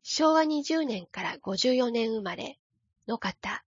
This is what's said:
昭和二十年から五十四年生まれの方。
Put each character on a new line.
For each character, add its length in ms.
昭 300
和 120
二 180
十 200
年 220
か 180
ら 180
五 140
十 180
四 180
年 200
生 100
ま 140
れ 240
の 100
方。 500